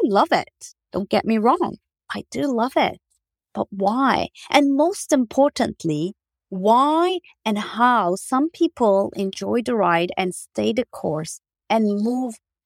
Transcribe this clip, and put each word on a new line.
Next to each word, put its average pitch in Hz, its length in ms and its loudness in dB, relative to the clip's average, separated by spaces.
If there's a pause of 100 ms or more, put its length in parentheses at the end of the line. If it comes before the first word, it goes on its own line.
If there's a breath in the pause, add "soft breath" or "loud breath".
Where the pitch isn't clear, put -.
love 220 260 2
it. - 420 -6 (200)
Don't 196 160 -6
get - 160 2
me 220 120 2
wrong. 262 400 0 (320)
I 208 220 -10
do 262 160 -4
love 240 300 -2
it. - 220 0 (540)
But - 160 -4
why? 214 600 0 (200 loud breath)
And 277 260 4
most 320 360 0
importantly, 220 1000 0 (360)
why 294 680 2 (240 soft breath)
and 214 140 -2
how 214 580 0
some 269 340 -2
people 208 640 0
enjoy 196 460 -4
the 240 140 -4
ride 175 400 2
and 185 180 -2
stay - 380 -4
the 226 140 -2
course - 560 -8 (280)
and 220 160 2
move 226 500 -2 (300)